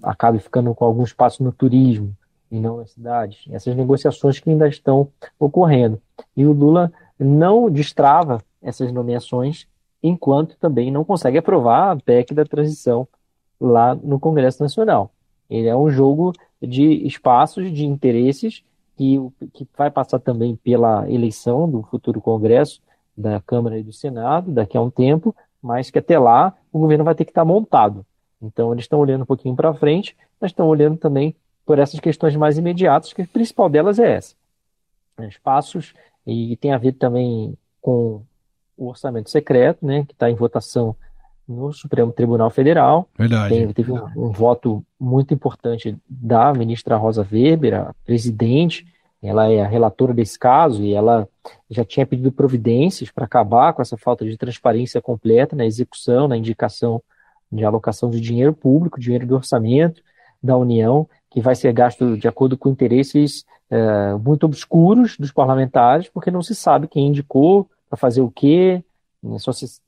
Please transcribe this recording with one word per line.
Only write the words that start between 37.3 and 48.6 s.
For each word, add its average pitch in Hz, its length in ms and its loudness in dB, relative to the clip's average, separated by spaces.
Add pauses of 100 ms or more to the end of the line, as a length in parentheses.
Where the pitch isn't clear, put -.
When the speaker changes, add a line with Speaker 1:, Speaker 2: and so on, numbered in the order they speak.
Speaker 1:
com 117 420 -4 (540)
o 127 120 -12
orçamento 123 420 -10
secreto, 143 540 0
né, 147 220 -2
que - 80 -20
tá 120 160 0
em 120 40 -2
votação 117 600 -4 (540)
no 131 240 -10
Supremo 120 400 -2
Tribunal 117 380 0
Federal. 147 580 2 (100)
Speaker 2:
Verdade. 110 360 0
Speaker 1:
Tem, 113 180 -2
teve 117 180 -4
um, 123 140 -6 (120)
um 113 140 -6
voto 113 540 0 (140)
muito 135 360 0
importante 117 640 -6 (120)
da 120 440 2
ministra 113 440 -2
Rosa 107 320 -2
Weber, 123 460 2
a 98 200 -6 (100)
presidente. 120 840 -2 (340)